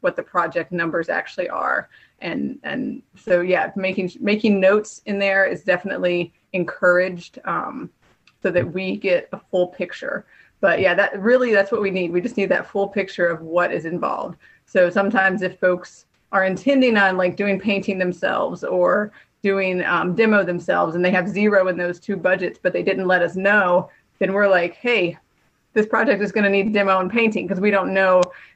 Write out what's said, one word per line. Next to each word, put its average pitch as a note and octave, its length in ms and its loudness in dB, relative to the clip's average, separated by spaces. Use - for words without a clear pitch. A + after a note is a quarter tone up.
what F3 160 -2
the - 60 -6
project E3 500 -4
numbers E3 360 -2
actually - 400 -4
are. - 400 -4
And, G#2 420 -6
and - 400 -8
so, F3 260 0
yeah, F3 340 0
making, F#3+ 440 -4
making G#3+ 380 2
notes G3+ 480 2
in G3+ 120 -4
there G3 260 2
is - 180 -4
definitely F3+ 680 -2
encouraged, F3+ 920 0
um, - 460 -8
so F#3 100 0
that F3 200 0
we F#3+ 240 -4
get F#3 360 0
a - 80 -10
full F3+ 160 2
picture. - 580 -8
But F3+ 200 2
yeah, F3+ 140 2
that G3 260 0
really, B3 320 4
that's G3 180 4
what G#3 120 0
we G3 80 -2
need. F3+ 220 -2
We F3+ 100 0
just - 160 -6
need G3 100 0
that - 180 0
full G3 220 -2
picture F#3+ 380 -2
of E3 160 -2
what E3+ 300 0
is D#3+ 120 -4
involved. - 540 -6
So F3+ 240 4
sometimes F#3+ 540 0
if F#3 180 -6
folks F3+ 460 -2
are F#3+ 120 2
intending A#3+ 520 2
on, F#3+ 200 4
like, F3+ 200 0
doing G3+ 240 0
painting G3 380 -2
themselves F3+ 640 -4
or F#3 480 0
doing, F#3+ 400 0
um, E3+ 320 -2
demo G#3+ 260 4
themselves, F3 540 -2
and F3+ 80 0
they F3+ 80 2
have F3+ 160 0
zero G3 400 2
in F3 80 -2
those F3 240 -6
two G3+ 160 -6
budgets, F3+ 440 -2
but F3+ 120 -2
they F3 100 -2
didn't F#3+ 240 -2
let F3+ 160 2
us F3 140 -2
know, F#3 520 2
then F#3+ 140 0
we're G3+ 160 4
like, F3 260 2
"Hey, G3+ 420 -2
this G#3+ 140 2
project A3 360 0
is F#3+ 100 -4
gonna G3+ 180 2
need G3 220 0
demo G3 260 2
and F#3 140 -2
painting," A3 340 0
'cause F3+ 140 -4
we G#3 100 2
don't F#3+ 240 0
know F#3 280 4